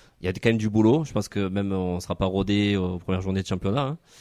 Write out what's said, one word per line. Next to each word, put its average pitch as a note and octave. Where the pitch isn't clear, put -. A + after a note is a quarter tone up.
il F2
y -
a F#2
quand -
même A2+
du G#2+
boulot. A2
Je -
pense G#2+
que G2+
même G2
on F2+
sera -
pas G2
rodé G2+
aux F2+
premières F#2
journées F#2+
de -
championnat, G2+
hein. D3+